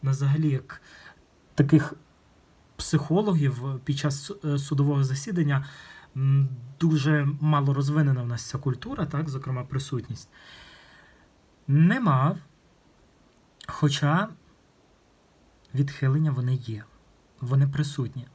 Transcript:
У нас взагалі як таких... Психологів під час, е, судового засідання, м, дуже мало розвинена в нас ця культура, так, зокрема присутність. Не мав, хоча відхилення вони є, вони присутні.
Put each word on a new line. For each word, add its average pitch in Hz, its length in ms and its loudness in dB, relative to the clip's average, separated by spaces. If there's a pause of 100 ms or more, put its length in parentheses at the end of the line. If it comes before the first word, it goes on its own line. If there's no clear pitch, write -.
У 139 40 -4
нас 135 100 0
взагалі 143 340 2
як - 320 -6 (720)
таких... 151 400 4 (800)
Психологів 139 1080 0
під 139 140 -2
час, - 340 -4 (120)
е, 143 140 0
судового 139 460 2
засідання, 139 600 0 (500)
м, 135 320 4 (320)
дуже 151 480 2 (120)
мало 143 340 2
розвинена 139 480 2
в 120 40 -6
нас 120 160 -6
ця - 160 -8
культура, 196 480 -4
так, 151 220 -4
зокрема 131 360 -6
присутність. 127 640 -8 (1400)
Не 165 320 4
мав, 160 380 2 (1300)
хоча 151 600 0 (1500)
відхилення 139 560 0
вони 127 240 0
є, 113 300 -8 (560)
вони 135 280 2
присутні. 139 680 -4